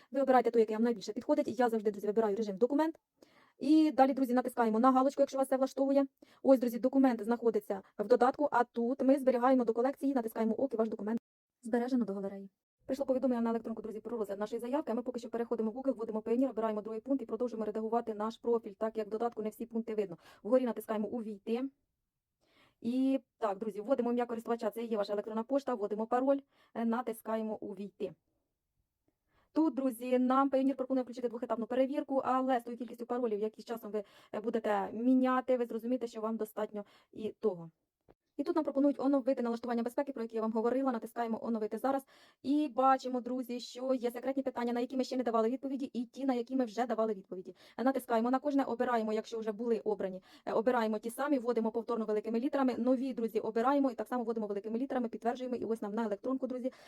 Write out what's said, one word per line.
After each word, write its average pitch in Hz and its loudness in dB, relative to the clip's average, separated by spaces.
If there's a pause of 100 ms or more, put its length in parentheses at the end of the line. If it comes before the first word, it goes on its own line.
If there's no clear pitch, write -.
(100)
Ви 254 0
обираєте 254 6
той, 233 6
який 214 2
вам 220 0
найбільше 233 0
підходить. 285 0
Я 247 4
завжди, 220 0
друзі, 202 -6
вибираю 208 2
режим 202 -4
документ. 285 2 (640)
І 302 6
далі, 262 6
друзі, 247 0
натискаємо 240 2
на 262 8
галочку, 262 4
якщо 269 0
вас 269 2
це 269 2
влаштовує. 277 2 (360)
Ось, 262 8
друзі, 233 -2
документ 254 4
знаходиться 220 0 (160)
в 214 -2
додатку, 247 4
а 240 4
тут 233 -2
ми 269 6
зберігаємо 254 4
до 226 2
колекції, 269 0
натискаємо 226 0
ОК, 269 -2
і - -2
ваш 220 2
документ 220 -4 (420)
збережено 240 0
до 196 -4
галереї. 196 -8 (400)
Прийшло 269 -4
повідомлення 254 0
на 233 2
електронку, 226 -4
друзі, 214 -8
про 226 -6
розгляд 196 -4
нашої 220 -4
заявки, 247 -2
а - -2
ми 240 -2
поки 247 -6
що 233 -10
переходимо 226 -2
в 214 -10
Google, 262 0
вводимо 220 -6
Payoneer, 247 2
обираємо 220 -2
другий 220 -8
пункт 262 -2
і 226 -10
продовжуємо 226 -4
редагувати 220 -2
наш 214 -4
профіль, 233 0
так 220 -4
як 214 -2
в 196 -16
додатку 220 -4
не 214 -4
всі 220 -8
пункти 226 -4
видно. 190 -4 (240)
Вгорі 254 4
натискаємо 214 -4
«Увійти». 220 -4 (1160)
І 262 0 (180)
так, 196 -2
друзі, 208 -6
вводимо 240 0
ім'я 240 0
користувача, 233 -4
це 226 -8
є 226 -2
ваша 202 -2
електронна 214 -2
пошта, 269 -2
вводимо 208 -4
пароль, 269 2 (340)
е, 226 -4
натискаємо 226 -4
«Увійти». 196 -10 (1400)
Тут, 302 2
друзі, 254 0
нам 262 4
Payoneer 269 2
пропонує 254 0
включити 240 -6
двохетапну 226 -4
перевірку, 269 0
але 262 0
з - -8
тою 240 -10
кількістю 233 -12
паролів, 240 -2
які 220 -4
з - -20
часом 226 -10
ви, 214 -4 (300)
е, 214 -4
будете 208 -2
міняти, 254 2
ви 240 -2
зрозумієте, 233 -4
що 226 -10
вам 220 -2
достатньо 214 -6 (280)
і 214 -6
того. 170 -2 (680)
І 285 -4
тут 339 0
нам 311 2
пропонують 285 2
оновити 269 2
налаштування 233 -2
безпеки, 277 -4
про 233 -6
які 226 -8
я 220 0
вам 220 0
говорила. 247 2
Натискаємо 226 -4
«Оновити 220 -2
зараз». 269 0 (400)
І 294 0
бачимо, 262 2
друзі, 247 -6
що 254 -2
є 240 0
секретні 262 -4
питання, 240 -2
на 240 0
які 254 -4
ми 254 0
ще 247 -4
не 254 0
давали 226 2
відповіді, 269 -6
і 240 -4
ті, 247 -10
на 262 2
які 247 -4
ми 262 2
вже 226 -2
давали 220 0
відповіді. 185 -10 (240)
Натискаємо 240 0
на 262 2
кожне, 277 2
обираємо, 233 0
якщо 220 -4
вже 220 -4
були 226 0
обрані. 190 -4 (240)
Е, - -4
обираємо 220 2
ті 226 -6
самі, 277 0
вводимо 226 0
повторно 226 -4
великими 220 -2
літерами. 262 0
Нові, 254 0
друзі, 226 -2
обираємо 254 2
і 233 -6
так 220 -6
само 247 -2
вводимо 220 -2
великими 208 -4
літерами, 254 -2
підтверджуємо. 247 -4
І - -6
ось 226 -2
нам 202 -6
на 226 0
електронку, 254 -2
друзі, 254 -6 (160)